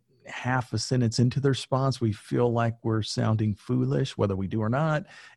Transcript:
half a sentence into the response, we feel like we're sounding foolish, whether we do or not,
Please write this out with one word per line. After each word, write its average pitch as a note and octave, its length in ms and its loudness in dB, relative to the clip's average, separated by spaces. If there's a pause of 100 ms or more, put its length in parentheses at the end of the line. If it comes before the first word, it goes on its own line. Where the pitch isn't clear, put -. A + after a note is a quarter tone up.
(260)
half - 460 -2
a A2 60 0
sentence A#2+ 400 0
into B2+ 220 2
the C#3 80 2
response, C3+ 520 0
we A2 120 2
feel A#2+ 400 0
like A#2 300 0
we're A2 200 0
sounding A2 520 0
foolish, B2+ 600 -2
whether G2+ 200 0
we F#2+ 100 -4
do G#2+ 140 -4
or G#2+ 80 0
not, D3+ 360 0 (320)